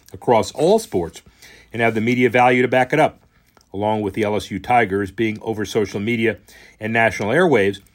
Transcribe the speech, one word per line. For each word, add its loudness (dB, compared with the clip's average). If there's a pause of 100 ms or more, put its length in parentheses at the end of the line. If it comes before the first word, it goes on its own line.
(120)
across 0
all 2
sports, -6 (500)
and -2
have 2
the -2
media 2
value 4
to 2
back 0
it 2
up. 0 (520)
Along -2
with -6
the -2
L -2
S -6
U -6
Tigers 0
being -4
over -6
social -4
media -2 (400)
and -8
national 0
airwaves, 2 (140)